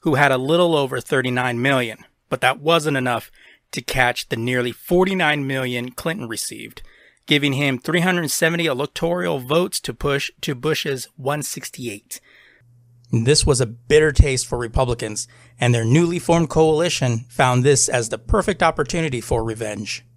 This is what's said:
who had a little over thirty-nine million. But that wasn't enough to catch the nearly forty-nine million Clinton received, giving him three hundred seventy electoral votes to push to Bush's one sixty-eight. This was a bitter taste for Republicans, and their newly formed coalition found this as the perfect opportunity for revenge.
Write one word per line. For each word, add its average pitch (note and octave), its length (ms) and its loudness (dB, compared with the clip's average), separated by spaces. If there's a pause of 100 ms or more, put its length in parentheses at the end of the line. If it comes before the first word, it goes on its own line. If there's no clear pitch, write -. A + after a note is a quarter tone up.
who D#3+ 100 2
had C#3 180 4
a B2+ 60 2
little E3 360 2
over C3+ 280 0
thirty-nine B2+ 580 -2
million. B2 460 0 (240)
But C3+ 100 -4
that B2+ 200 0
wasn't D3+ 360 2
enough B2 340 -2 (420)
to - 100 -8
catch - 480 -2
the C3 60 -4
nearly B2 360 -2
forty-nine F3 760 0
million B2+ 440 -4
Clinton D#3+ 380 -8
received, - 520 -12 (460)
giving C#3+ 260 2
him C3+ 260 0
three E3+ 220 -2
hundred F3 300 0
seventy E3+ 340 0
electoral E3 760 -2
votes D3 420 -2
to - 120 -10
push C#3 380 -4 (100)
to D3 140 -6
Bush's C#3 600 -4
one C#3+ 280 -4
sixty-eight. - 800 -12 (920)
This A#2+ 320 2
was B2+ 160 2
a B2 60 2
bitter D3+ 460 2
taste C3 340 4
for C3 100 -6
Republicans, A#2 720 -2 (320)
and B2 140 4
their A2+ 100 0
newly E3 340 4
formed E3+ 300 2
coalition D#3 800 2
found B2 360 2
this C#3 260 4
as A#2+ 180 -2
the - 80 -6
perfect G3 460 0
opportunity D#3+ 580 0
for A2+ 240 -2
revenge. G#2+ 640 -8 (100)